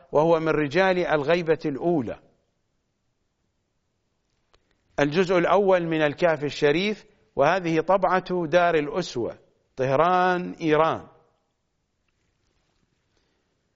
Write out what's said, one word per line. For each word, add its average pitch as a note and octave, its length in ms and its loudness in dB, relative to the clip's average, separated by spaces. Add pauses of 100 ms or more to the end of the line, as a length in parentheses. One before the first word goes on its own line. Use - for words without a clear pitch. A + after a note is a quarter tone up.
(120)
وهو D#3+ 280 2
من D#3+ 80 -2
رجال D#3+ 580 0
الغيبة D#3 580 0
الأولى. C#3+ 560 -2 (2750)
الجزء E3+ 380 0
الأول F3+ 480 2
من D#3+ 160 -2
الكافي D3+ 440 0
الشريف D#3+ 600 -2 (300)
وهذه E3 440 0
طبعة F3+ 640 0
دار E3+ 280 2
الأسوة، D3 640 -4 (380)
طهران، F3+ 760 0
إيران. D3+ 560 -2 (2750)